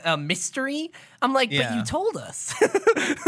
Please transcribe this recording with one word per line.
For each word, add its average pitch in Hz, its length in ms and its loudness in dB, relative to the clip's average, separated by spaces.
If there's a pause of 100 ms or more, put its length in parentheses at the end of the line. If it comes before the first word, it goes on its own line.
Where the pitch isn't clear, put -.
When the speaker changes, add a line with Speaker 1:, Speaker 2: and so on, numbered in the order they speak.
Speaker 1:
a 165 140 4
mystery. 269 720 -4 (320)
I'm 262 100 2
like, 262 180 4
"But - 60 0
Speaker 2:
Yeah. 120 220 2
Speaker 1:
you 110 60 -2
told 381 320 -2
us." - 420 -8
<laughs> - 40 6 (640)